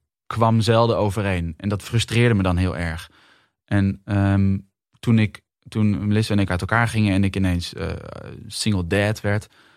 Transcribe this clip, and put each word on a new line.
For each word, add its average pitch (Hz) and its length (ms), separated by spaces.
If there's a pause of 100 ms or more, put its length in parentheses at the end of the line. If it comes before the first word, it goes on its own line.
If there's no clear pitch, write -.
(260)
kwam 113 340
zelden 113 360
overeen. 95 600
En 98 120
dat 104 140
frustreerde 117 520
me 98 80
dan 92 140
heel 87 200
erg. 80 340 (600)
En, 98 340
ehm, 98 540 (420)
toen 117 180
ik, 107 220 (280)
toen 104 380
Melissa 107 280
en 101 60
ik 95 100
uit 90 100
elkaar 113 280
gingen 107 260
en 98 100
ik 92 120
ineens, 90 380
eh, 85 140 (580)
single 101 400
dad 101 340
werd, 104 280 (280)